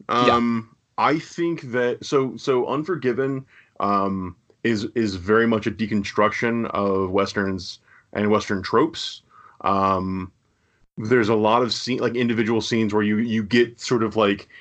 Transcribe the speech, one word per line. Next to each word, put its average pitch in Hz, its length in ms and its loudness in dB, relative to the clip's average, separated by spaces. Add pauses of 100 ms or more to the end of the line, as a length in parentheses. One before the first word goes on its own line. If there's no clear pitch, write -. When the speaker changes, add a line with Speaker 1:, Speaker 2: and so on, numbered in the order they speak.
Speaker 1:
Yeah. 120 260 4
Speaker 2:
Um, 117 420 0 (220)
I 131 200 2
think 160 540 -6
that, 120 320 0
so, 135 320 0
so 127 320 0
Unforgiven, 135 760 -2 (360)
um, 98 560 0 (260)
is, 113 220 0 (100)
is 107 220 0
very 107 300 2
much 110 200 2
a 113 40 -2
deconstruction 107 1000 0
of 95 400 0
Westerns 98 680 -2 (320)
and 104 180 0
Western 104 320 0
tropes. - 600 -6 (400)
Um, 95 680 0 (680)
there's 113 320 2
a 117 60 4
lot 110 280 4
of 110 120 -2
scene, 120 240 -4
like, 117 160 -2
individual 117 460 0
scenes 110 340 0
where 107 80 2
you, 107 160 2
you 113 240 0
get 117 380 2
sort 117 240 0
of, 107 100 -2
like, 104 340 2 (120)